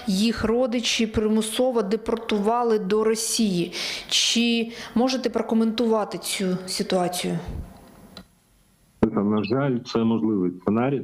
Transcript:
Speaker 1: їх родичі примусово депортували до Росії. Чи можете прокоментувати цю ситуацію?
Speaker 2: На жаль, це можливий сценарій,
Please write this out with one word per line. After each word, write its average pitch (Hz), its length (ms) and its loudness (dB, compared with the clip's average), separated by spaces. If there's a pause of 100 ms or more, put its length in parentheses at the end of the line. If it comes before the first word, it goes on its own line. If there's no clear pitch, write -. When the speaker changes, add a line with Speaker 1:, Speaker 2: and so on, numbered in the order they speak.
Speaker 1:
їх 214 380 2
родичі 233 600 0
примусово 220 760 2
депортували 220 960 0
до 208 260 0
Росії. 214 680 0 (360)
Чи 233 640 2 (220)
можете 254 360 2
прокоментувати 220 880 2
цю - 260 -4 (220)
ситуацію? 180 720 0 (1700)
Speaker 2:
На 107 320 2
жаль, 131 340 0
це 117 260 -2
можливий 110 480 0 (100)
сценарій, 120 420 0